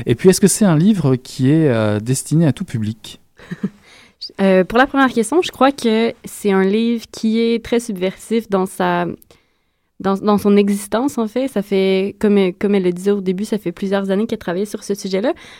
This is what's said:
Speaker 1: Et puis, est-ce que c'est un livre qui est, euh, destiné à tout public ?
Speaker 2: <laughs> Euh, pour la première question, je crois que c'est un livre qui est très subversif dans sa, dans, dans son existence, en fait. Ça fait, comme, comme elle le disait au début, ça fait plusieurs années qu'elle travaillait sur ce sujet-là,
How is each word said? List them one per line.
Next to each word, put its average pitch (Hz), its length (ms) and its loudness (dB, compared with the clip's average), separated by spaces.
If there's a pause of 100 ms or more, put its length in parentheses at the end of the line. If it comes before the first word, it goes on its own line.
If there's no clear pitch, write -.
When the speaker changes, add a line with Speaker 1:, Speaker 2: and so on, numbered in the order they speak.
Speaker 1:
Et 123 80 2
puis, 180 140 4
est-ce 185 120 4
que 202 80 6
c'est - 180 2
un 170 100 4
livre 156 400 4
qui 127 340 -2
est, 156 180 4
euh, 107 320 2
destiné 135 460 0
à 131 60 4
tout - 120 -6
public ? - 560 -8 (300)
Speaker 2:
<laughs> 190 180 -8 (720)
Euh, 190 240 4
pour 220 140 0
la 262 80 6
première 269 260 2
question, 240 300 0
je - 80 -6
crois 277 220 2
que 226 400 0 (120)
c'est - 280 -4
un 190 120 2
livre 226 460 -2
qui 226 300 -2
est 233 240 0
très 233 160 -2
subversif 208 680 -6
dans 190 160 0
sa, 180 400 -2 (960)
dans, 196 160 0
dans 208 220 0
son 202 180 2
existence, 208 640 0
en 226 100 -2
fait. 254 200 -4
Ça 208 140 -4
fait, 190 580 -2
comme, 202 320 2
comme 202 220 -2
elle 196 80 2
le 180 100 0
disait 185 200 -2
au 202 80 0
début, 185 240 -4
ça 208 140 -4
fait 175 140 -6
plusieurs 196 380 -4
années 196 160 0
qu'elle 226 140 -6
travaillait 185 260 -6
sur 208 180 -12
ce 202 100 -6
sujet-là, 196 380 -4 (280)